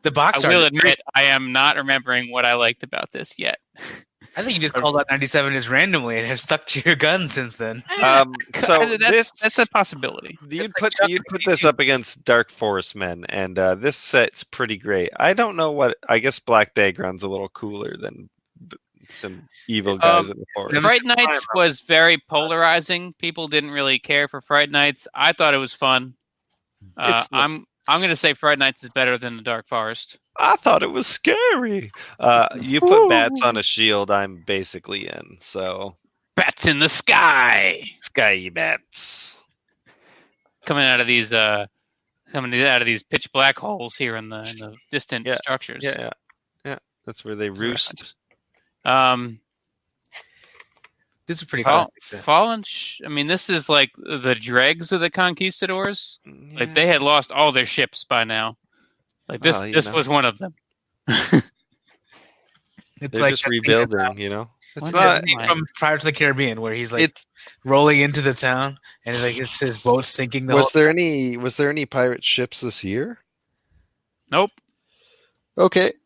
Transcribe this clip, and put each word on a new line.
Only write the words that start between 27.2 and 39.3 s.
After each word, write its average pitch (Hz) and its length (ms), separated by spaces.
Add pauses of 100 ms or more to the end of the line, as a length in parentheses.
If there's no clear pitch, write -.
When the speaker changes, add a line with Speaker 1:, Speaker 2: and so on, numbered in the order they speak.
Speaker 3:
It's - 100
not 131 140
Speaker 2:
I'm, 156 200 (220)
I'm 156 140
gonna 185 160
say 151 160
Fright 147 260
Nights 135 240
is 127 60
better 123 280
than 117 200
the 110 40
Dark 113 280
Forest. 113 480 (200)
Speaker 3:
I - 200
thought - 260
it - 80
was 254 160
scary. 254 840 (260)
Uh, 120 300 (100)
you 135 220
put 392 260
bats 127 340
Speaker 2:
Ooh. 127 60
Speaker 3:
on 117 80
a 104 80
shield, 104 480
I'm 98 340
basically 98 600
in, - 320
so. 95 560 (400)
Speaker 2:
Bats - 320
in 147 120
the 156 100
sky. 101 920 (180)
Speaker 3:
Sky 98 520
bats. - 840 (1300)